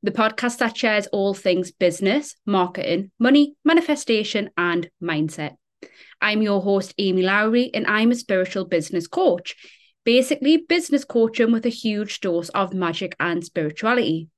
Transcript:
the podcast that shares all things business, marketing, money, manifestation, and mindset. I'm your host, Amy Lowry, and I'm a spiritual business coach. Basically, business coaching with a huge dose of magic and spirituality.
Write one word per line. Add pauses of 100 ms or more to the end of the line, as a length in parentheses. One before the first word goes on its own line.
the
podcast
that
shares
all
things
business, (100)
marketing,
money, (100)
manifestation,
and (100)
mindset. (640)
I'm
your
host,
Amy
Lowry,
and
I'm
a
spiritual
business
coach. (500)
Basically,
business
coaching
with
a
huge
dose
of
magic
and
spirituality.